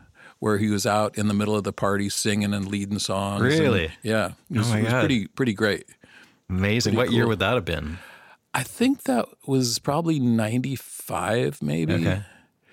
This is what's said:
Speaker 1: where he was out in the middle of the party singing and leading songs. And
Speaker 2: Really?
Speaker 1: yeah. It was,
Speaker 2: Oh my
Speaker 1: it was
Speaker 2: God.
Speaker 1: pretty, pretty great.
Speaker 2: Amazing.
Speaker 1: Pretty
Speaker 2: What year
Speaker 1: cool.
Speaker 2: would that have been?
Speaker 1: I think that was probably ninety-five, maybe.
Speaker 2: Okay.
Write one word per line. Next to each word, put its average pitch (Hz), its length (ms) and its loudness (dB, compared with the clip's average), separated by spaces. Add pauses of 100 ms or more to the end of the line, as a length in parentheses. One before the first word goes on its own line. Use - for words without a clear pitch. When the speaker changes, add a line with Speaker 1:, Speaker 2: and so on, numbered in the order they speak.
(400)
Speaker 1:
where 107 180 2
he 107 100 2
was 101 160 0
out 104 320 0
in 104 120 0
the 101 60 2
middle 104 220 0
of 104 80 0
the 101 80 -2
party 101 360 0
singing 104 440 0
and 98 160 -4
leading 101 300 -4
songs. 98 440 -2
And 143 180 4
Speaker 2:
Really? 98 320 2 (100)
Speaker 1:
yeah. 107 300 0 (180)
It 143 80 -2
was, 113 100 0
Speaker 2:
Oh 117 40 0
my 110 80 2
Speaker 1:
it - 20 2
was 113 100 2
Speaker 2:
God. 127 80 2
Speaker 1:
pretty, 117 280 0
pretty 120 260 -2
great. 101 320 0 (640)
Speaker 2:
Amazing. 101 440 2
Speaker 1:
Pretty - 20 4
Speaker 2:
What 117 180 2
year 117 100 4
Speaker 1:
cool. 117 60 2
Speaker 2:
would 107 80 0
that 98 160 2
have 113 100 0
been? 78 340 -4 (540)
Speaker 1:
I 131 120 -2
think 262 400 0
that 254 220 0 (200)
was 127 320 0
probably 160 420 0
ninety-five, 120 1400 -2
maybe. 156 320 0
Speaker 2:
Okay. 98 280 0 (500)